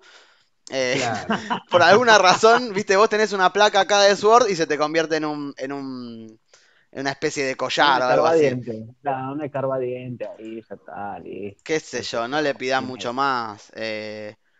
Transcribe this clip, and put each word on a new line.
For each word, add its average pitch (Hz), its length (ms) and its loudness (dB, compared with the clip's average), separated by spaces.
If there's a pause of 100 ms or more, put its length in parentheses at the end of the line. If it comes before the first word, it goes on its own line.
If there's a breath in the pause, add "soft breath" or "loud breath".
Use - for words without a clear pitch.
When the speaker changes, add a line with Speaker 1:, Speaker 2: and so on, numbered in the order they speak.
(720 soft breath)
Speaker 1:
Eh, 131 280 -2
Speaker 2:
Claro. 120 400 -4
Speaker 1:
<laughs> - 300 -8
por 175 140 4
alguna 214 340 8
razón, 214 560 4
viste, 196 240 0
vos 220 120 4
tenés 214 240 0
una 185 200 2
placa 202 280 4
acá 202 200 2
de 202 140 6
sword 220 340 6
y 196 60 -2
se 160 120 -2
te 147 100 -2
convierte 156 400 0
en 156 80 -4
un... 147 320 -6
En 135 140 -8
un, 120 680 -12 (520 soft breath)
en 131 100 -10
una 139 100 -4
especie 143 340 -4
de 131 120 -2
collar 143 340 2
Speaker 3:
Un 131 100 4
Speaker 1:
o 127 40 0
algo 127 220 2
así. 156 260 4
Speaker 3:
escarbadiente, 113 480 -10
claro, 131 320 -6
un 151 100 -10
escarbadiente 127 840 -6
ahí, 110 400 -14
ya 101 80 -16
está, 98 440 -14
listo. 98 440 -14
Speaker 1:
Qué 156 160 -4
sé 123 240 -10
yo, 117 240 -6
no 147 140 -4
le 143 140 -2
pidas 131 260 -2
Speaker 3:
Sí. - 20 -6
Speaker 1:
mucho 127 280 -8
más, 123 640 -4
eh, 107 600 -10 (240)